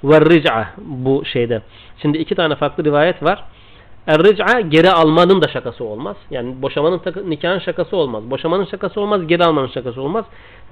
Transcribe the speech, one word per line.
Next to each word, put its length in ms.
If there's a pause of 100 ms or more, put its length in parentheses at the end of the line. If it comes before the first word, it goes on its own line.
ve 180
ric'a 560
bu 480
şeyde. 360 (400)
Şimdi 160
iki 180
tane 200
farklı 280
rivayet 400
var. 200 (640)
Er-ric'a 540
geri 300
almanın 500
da 60
şakası 360
olmaz. 320 (160)
Yani 300
boşamanın 360
takı-, 320
nikahın 300
şakası 380
olmaz. 340
Boşamanın 340
şakası 360
olmaz, 260
geri 160
almanın 240
şakası 340
olmaz. 240 (460)